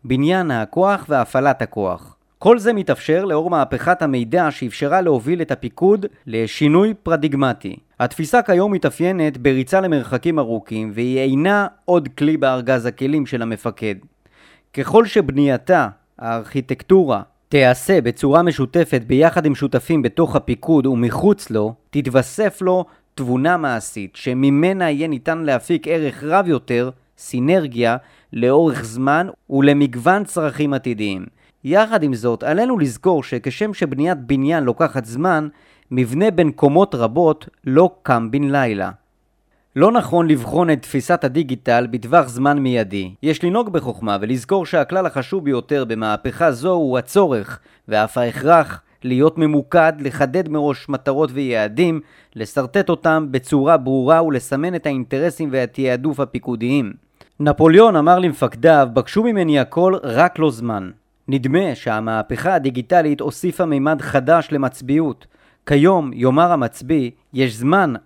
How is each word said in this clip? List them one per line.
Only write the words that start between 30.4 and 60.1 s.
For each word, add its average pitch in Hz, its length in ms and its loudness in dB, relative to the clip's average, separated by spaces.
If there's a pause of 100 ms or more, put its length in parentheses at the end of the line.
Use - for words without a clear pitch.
עתידיים. 104 520 -6 (380)
יחד 208 380 0
עם 139 120 0
זאת, 117 280 -2
עלינו 208 360 -2
לזכור 147 440 0
שכשם 139 520 -6
שבניית 151 440 -2
בניין 139 460 0
לוקחת 127 400 -2
זמן, 151 440 -2 (420)
מבנה 127 400 0
בן 165 200 2
קומות 156 440 2
רבות 143 540 0 (160)
לא 160 260 4 (120)
קם 117 280 -2
בן 139 200 -2
לילה. 110 400 -2 (840)
לא 151 160 6
נכון 165 360 2
לבחון 151 420 2
את 143 120 0
תפיסת 156 420 -2
הדיגיטל 127 680 0
בטווח 127 380 0
זמן 135 300 0
מיידי. 101 640 -2
יש 151 220 -2
לנהוג 202 280 -2
בחוכמה 117 480 -4
ולזכור 131 460 -2
שהכלל 175 400 -2
החשוב 147 380 -6
ביותר 135 400 -2
במהפכה 113 680 -2
זו 139 200 -2
הוא 139 260 0
הצורך, 135 600 -2 (280)
ואף 107 300 0
ההכרח, 135 640 2 (220)
להיות 143 340 2
ממוקד, 160 600 2
לחדד 139 480 -2
מראש 147 400 -4
מטרות 139 440 -2
ויעדים, 131 680 -2 (360)
לסרטט 131 540 -2
אותם 160 400 0
בצורה 139 460 2
ברורה 135 460 2
ולסמן 147 520 -4
את 160 120 -8
האינטרסים 143 640 -4
והתעדוף 131 680 -2
הפיקודיים. 123 720 -2 (480)
נפוליאון 160 560 6
אמר 165 220 4
למפקדיו, 143 760 2
"בקשו 131 300 0
ממני 180 380 0
הכל, 180 420 0
רק 143 360 0